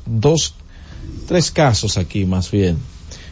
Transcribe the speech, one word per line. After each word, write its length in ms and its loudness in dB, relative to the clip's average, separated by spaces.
dos, 500 2
tres 200 2
casos 480 2
aquí 280 -2
más 260 0
bien. 260 2